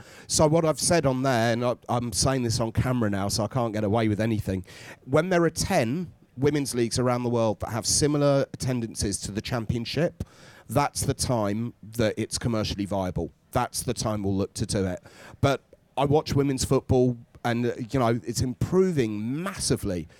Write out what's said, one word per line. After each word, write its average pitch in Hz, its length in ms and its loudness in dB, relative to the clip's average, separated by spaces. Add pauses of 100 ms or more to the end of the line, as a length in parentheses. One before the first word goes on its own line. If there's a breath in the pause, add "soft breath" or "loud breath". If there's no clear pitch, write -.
(280 loud breath)
So - 180 4
what 160 180 4
I've 156 140 0
said 170 260 2
on 131 200 2
there, 120 280 2
and 117 120 0
I, 120 100 0 (140)
I'm 117 240 -2
saying 131 320 0
this 117 160 0
on 113 100 0
camera 123 400 0
now, 98 160 -2
so 101 160 -2
I 104 60 0
can't 120 240 -2
get 104 100 -2
away 110 240 2
with 104 140 0
anything, 104 440 -2 (400 loud breath)
when 156 260 2
there 170 120 4
are 160 80 2
ten 160 640 -2 (240)
women's 143 400 0
leagues 120 240 0
around 123 240 0
the 123 40 -2
world 113 300 2
that - 120 -8
have 110 160 -4
similar 143 680 2
attendances 117 680 -4
to 101 100 -8
the 98 80 -4
championship, 123 840 -2 (460 loud breath)
that's 143 320 0
the 139 140 0
time 113 680 -2
that 107 340 0
it's 110 220 -4
commercially 107 460 -2
viable. 92 480 -4 (200)
That's - 320 -2
the 123 100 -2
time 107 300 -4
we'll 98 100 0
look 98 200 -2
to 117 120 -4
do 101 180 -2
it. 90 160 -4 (400 loud breath)
But 139 220 2 (340)
I 143 100 2
watch 147 280 2
women's 139 300 0
football 127 520 2 (280)
and, 120 220 0
uh, 117 60 0 (160)
you 131 120 0
know, 120 240 4
it's 113 160 -4
improving 131 1040 0
massively, 98 640 -2 (120 soft breath)